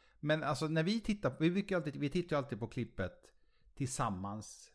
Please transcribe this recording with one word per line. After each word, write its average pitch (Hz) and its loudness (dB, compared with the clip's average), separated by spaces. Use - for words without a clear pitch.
Men 151 2
alltså 147 0
när 160 4
vi 208 2
tittar, 202 0
vi 160 6
brukar 190 0
alltid, 151 -2
vi 143 0
tittar 170 0
ju - 4
alltid 123 -2
på 117 -2
klippet - -6
tillsammans, 107 -4